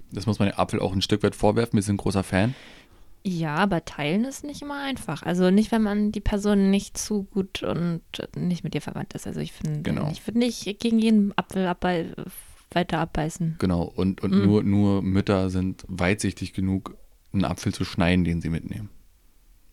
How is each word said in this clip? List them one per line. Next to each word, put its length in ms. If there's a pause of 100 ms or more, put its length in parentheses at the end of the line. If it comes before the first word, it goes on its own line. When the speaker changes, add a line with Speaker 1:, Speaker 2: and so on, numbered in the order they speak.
(120)
Speaker 1:
Das 160
muss 120
man 100
dem 80
Apfel 220
auch 140
ein 80
Stück 220
weit 120
vorwerfen, 420
wir 60
sind 140
großer 260
Fan. 300 (760)
Speaker 2:
Ja, 280
aber 300
teilen 380
ist 200
nicht 180
immer 220
einfach. 400
Also 260
nicht, 220
wenn 100
man 300
die 100
Person 480
nicht 260
zu 280
gut 400
und 380 (340)
nicht 280
mit 120
dir 60
verwandt 340
ist. 100
Also 140
ich 120
finde, 300
Speaker 1:
Genau. 300
Speaker 2:
ich 160
würd 80
nicht 280 (160)
gegen 200
jeden 360
Apfel 300
abbei-, 480 (560)
weiter 300
abbeißen. 580
Speaker 1:
Genau, 240
und, 400
und 100
Speaker 2:
Mhm. 140
Speaker 1:
nur, 180
nur 380
Mütter 480
sind 380
weitsichtig 680
genug, 420 (380)
einen 120
Apfel 280
zu 100
schneiden, 420
den 160
sie 80
mitnehmen. 400 (840)